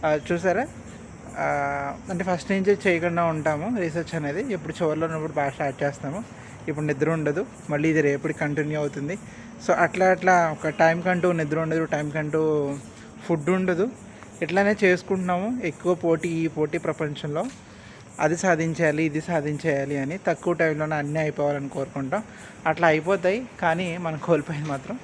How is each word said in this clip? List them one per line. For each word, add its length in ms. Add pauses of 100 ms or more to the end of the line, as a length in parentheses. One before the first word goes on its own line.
ఆ, 140 (120)
చూసారా? 360 (680)
ఆ, 80 (640)
అంటే 140
ఫస్ట్ 280
నుంచి 260 (100)
చేయకుండా 380
ఉంటాము 540
రీసెర్చ్ 360
అనేది. 380
ఎప్పుడు 300
చివరిలో 220
ఉన్నప్పుడు 260
బాగా 180
స్టార్ట్ 340
చేస్తాము. 600 (240)
ఇప్పుడు 180
నిద్ర 240
ఉండదు, 360 (240)
మళ్ళీ 200
ఇది 120
రేపటికి 380
కంటిన్యూ 400
అవుతుంది. 400 (480)
So 40
అట్లా 340
అట్లా 460
ఒక 180
టైంకంటూ 640
నిద్ర 280
ఉండదు, 260
టైంకంటూ 880 (520)
ఫుడ్ 240
ఉండదు. 400 (520)
ఇట్లానే 420
చేసుకుంటున్నాము. 840
ఎక్కువ 300
పోటీ, 340
ఈ 180
పోటీ 300
ప్రపంచంలో 680 (720)
అది 180
సాధించాలి, 640
ఇది 180
సాధించేయాలి 760
అని 300
తక్కువ 260
టైంలోనే 420
అన్నీ 240
అయిపోవాలని 500
కోరుకుంటాం. 540 (440)
అట్లా 200
అయిపోతాయి, 580 (160)
కానీ 360
మనం 200
కోల్పోయేది 520
మాత్రం 340